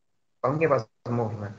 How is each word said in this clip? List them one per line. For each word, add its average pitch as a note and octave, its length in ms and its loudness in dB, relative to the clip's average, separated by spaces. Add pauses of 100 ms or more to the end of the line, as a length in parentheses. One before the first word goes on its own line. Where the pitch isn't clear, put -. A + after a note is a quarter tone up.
(380)
Вполне D3+ 300 0
возможно. A2+ 920 -2